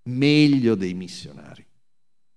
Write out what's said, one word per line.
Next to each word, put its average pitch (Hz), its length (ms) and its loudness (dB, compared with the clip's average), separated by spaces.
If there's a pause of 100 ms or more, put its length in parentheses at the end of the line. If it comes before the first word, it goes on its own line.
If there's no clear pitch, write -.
meglio 139 680 2
dei 92 180 -4
missionari. 87 720 -16 (720)